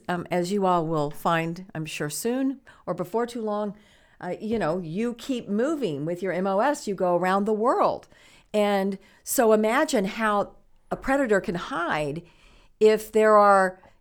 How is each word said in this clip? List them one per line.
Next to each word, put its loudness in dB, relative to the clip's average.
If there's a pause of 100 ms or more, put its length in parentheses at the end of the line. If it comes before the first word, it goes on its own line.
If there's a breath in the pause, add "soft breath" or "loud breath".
um, -4
as -2
you 0
all 2
will -2
find, -2 (100)
I'm -6
sure -6
soon -4 (260 soft breath)
or -4
before -4
too -10
long, -4 (440 soft breath)
uh, -8
you -4
know, -2
you -4
keep -6
moving -2
with -6
your -2
M -2
O 0
S, -2
you -4
go 0
around 0
the 0
world. 0 (480 soft breath)
And 0 (260 soft breath)
so 4
imagine 2
how -2 (360)
a -6
predator 0
can -6
hide -6 (560 soft breath)
if 4
there 6
are 6 (220 soft breath)